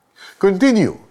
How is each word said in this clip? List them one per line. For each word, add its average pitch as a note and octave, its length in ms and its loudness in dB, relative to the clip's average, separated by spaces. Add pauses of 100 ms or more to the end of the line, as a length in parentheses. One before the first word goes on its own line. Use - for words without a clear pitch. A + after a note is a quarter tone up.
(380)
Continue. G3 560 0 (160)